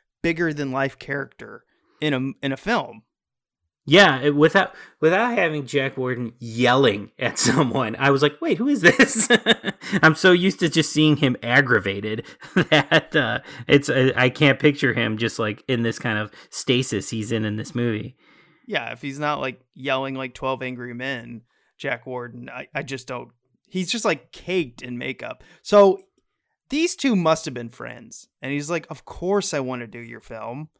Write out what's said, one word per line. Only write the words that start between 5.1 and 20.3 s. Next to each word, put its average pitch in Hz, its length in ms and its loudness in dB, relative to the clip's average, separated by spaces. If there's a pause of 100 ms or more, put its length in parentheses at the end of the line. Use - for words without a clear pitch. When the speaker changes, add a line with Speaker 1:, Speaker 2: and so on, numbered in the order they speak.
Speaker 2:
having 156 280 -2
Jack 135 320 -2
Warden 123 420 -4
yelling 117 800 2
at 120 200 -4
<laughs> - 0 -
someone, 123 580 0
I 139 140 4
was 135 100 2
like, 147 180 2
"Wait, 311 200 0
who 247 100 -2
is 262 120 0
this?" - 460 4 (380)
<laughs> - 360 -4
I'm 156 140 6
so 185 160 4
used 180 280 2
to 170 100 0
just 156 240 0
seeing 151 240 4
him 135 260 0
aggravated 110 800 0 (180)
<laughs> - 140 -20 (140)
that, - 460 2
uh, 123 240 0 (280)
it's, - 220 4
I, 131 260 2
I 127 140 2
can't 139 300 2
picture 139 340 2
him 113 240 -2
just, 113 220 -4
like, 107 280 -4
in 120 160 0
this 113 160 -2
kind 110 200 -4
of 107 120 -8 (180)
stasis 123 600 -2
he's 110 240 -6
in, 110 100 -2
in 107 140 -4
this - 180 -10
movie. 120 400 -4 (500)
Speaker 1:
Yeah, 123 280 -8
if 117 80 -18
he's 139 180 -10
not, 147 220 -4
like, 131 180 -8 (140)
yelling 135 420 -6
like 131 180 -10